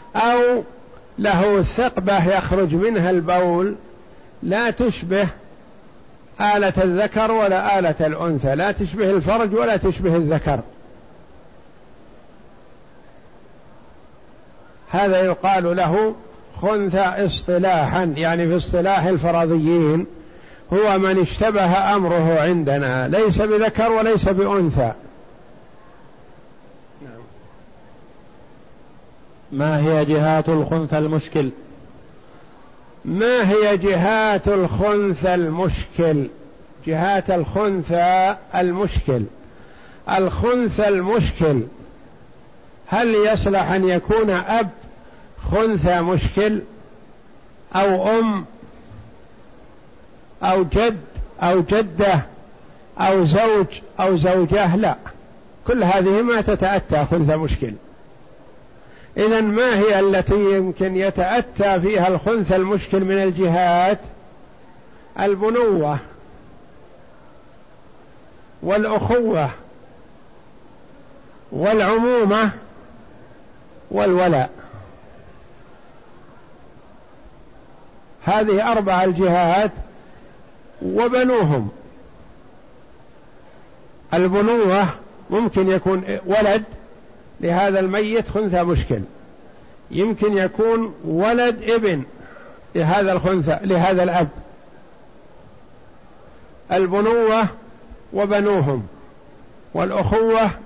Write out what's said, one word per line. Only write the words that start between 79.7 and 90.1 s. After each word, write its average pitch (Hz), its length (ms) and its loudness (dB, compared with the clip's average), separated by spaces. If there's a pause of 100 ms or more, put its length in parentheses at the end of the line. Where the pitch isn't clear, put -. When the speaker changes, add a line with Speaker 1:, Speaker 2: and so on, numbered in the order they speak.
Speaker 1:
وبنوهم. 208 880 0 (2500)
البنوة 196 720 2 (440)
ممكن 196 400 0
يكون 185 340 0 (220)
ولد 208 380 2 (800)
لهذا 190 380 0
الميت 214 500 -2
خنثى 185 340 -2
مشكل، 139 360 0 (920)
يمكن 208 460 0